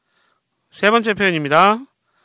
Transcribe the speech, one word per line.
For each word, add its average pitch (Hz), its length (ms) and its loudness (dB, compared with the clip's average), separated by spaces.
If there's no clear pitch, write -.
세 196 200 -2
번째 220 240 0
표현입니다. 180 640 0